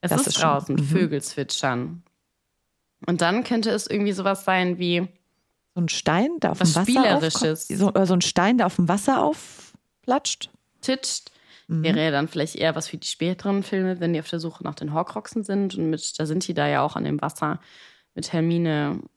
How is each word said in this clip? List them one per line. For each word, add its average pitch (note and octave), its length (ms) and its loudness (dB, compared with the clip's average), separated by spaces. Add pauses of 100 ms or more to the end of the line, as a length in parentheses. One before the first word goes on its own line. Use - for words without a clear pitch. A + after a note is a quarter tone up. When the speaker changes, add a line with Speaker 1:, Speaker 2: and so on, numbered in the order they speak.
Speaker 1:
Es F3+ 80 -2
Speaker 2:
Das E3 100 2
Speaker 1:
ist C#4 80 2
Speaker 2:
ist - 100 -2
schon, - 120 2
Speaker 1:
draußen, C#3 260 0
Speaker 2:
mhm. D3 80 2
Speaker 1:
Vögel D3+ 360 2
zwitschern. C#3 840 -4 (1000)
Und F3 160 0
dann F#3+ 200 2
könnte A3+ 280 0
es G3+ 180 -2
irgendwie G3+ 240 0
sowas F#3+ 320 -2
sein F3+ 340 2
wie F3 300 0 (640)
Speaker 2:
So F3+ 60 -2
ein E3+ 80 0
Stein, F3 400 2 (120)
der E3 120 0
auf - 80 -4
Speaker 1:
was E3 140 4
Speaker 2:
dem E3 80 2
Wasser A3 100 2
Speaker 1:
Spielerisches. F#3 720 2
Speaker 2:
aufkommt. - 160 -6
So, G3 80 6
oder G3 180 4
so F3+ 80 4
ein F3+ 60 4
Stein, G3+ 380 4
der G#3 80 4
auf F3+ 100 -2
dem F3 120 4
Wasser G3+ 320 2
aufplatscht. - 1300 -4 (300)
Speaker 1:
Titscht. - 520 -4 (340)
Speaker 2:
Mhm. E3 160 -2
Speaker 1:
Wäre D#3+ 220 2
ja D#3+ 80 2
dann C#3+ 160 0
vielleicht D#3 260 -4
eher D#3+ 220 0
was D#3+ 100 -6
für - 120 -12
die - 100 -10
späteren F#3+ 560 -2
Filme, F#3 340 -2
wenn E3+ 140 0
die D#3 80 0
auf D#3+ 100 -10
der E3+ 80 -4
Suche E3 240 -8
nach - 140 -8
den D3+ 180 -6
Horcruxen G#3 480 -4
sind. G3 320 -2
Und E3 160 0
mit, - 300 -4
da D#3 60 0
sind D#3+ 200 -2
die F3+ 80 -6
da D3 140 0
ja C#3 140 2
auch D3+ 120 -2
an - 80 -4
dem D3 180 -2
Wasser D#3 380 -4 (560)
mit - 180 -10
Hermine D#3+ 680 0 (160)